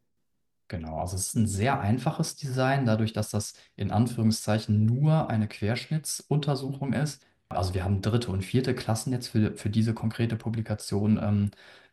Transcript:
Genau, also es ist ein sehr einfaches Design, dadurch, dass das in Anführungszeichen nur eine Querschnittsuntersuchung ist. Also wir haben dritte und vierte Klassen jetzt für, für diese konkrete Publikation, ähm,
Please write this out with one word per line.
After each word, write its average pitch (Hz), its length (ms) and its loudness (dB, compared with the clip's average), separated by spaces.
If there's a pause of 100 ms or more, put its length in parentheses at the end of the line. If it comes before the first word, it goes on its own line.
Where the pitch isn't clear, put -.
(680)
Genau, 80 320 -8
also 87 160 -4
es 92 140 -4
ist - 80 -6
ein 110 100 4
sehr 98 340 0
einfaches 131 540 -2
Design, 131 500 0
dadurch, 110 280 2
dass - 180 -4
das - 240 -4 (220)
in 95 160 -4
Anführungszeichen 110 920 2
nur 147 460 4
eine 107 160 2
Querschnittsuntersuchung 135 1500 -2
ist. 147 300 -4 (240)
Also 92 260 -2
wir 90 100 -2
haben 95 180 2
dritte 110 300 0
und 95 120 -2
vierte 127 300 0
Klassen 110 380 -2
jetzt 120 160 -4
für, 107 280 2
für - 140 -4
diese 110 240 2
konkrete 117 400 -2
Publikation, 107 880 0
ähm, 104 280 2 (420)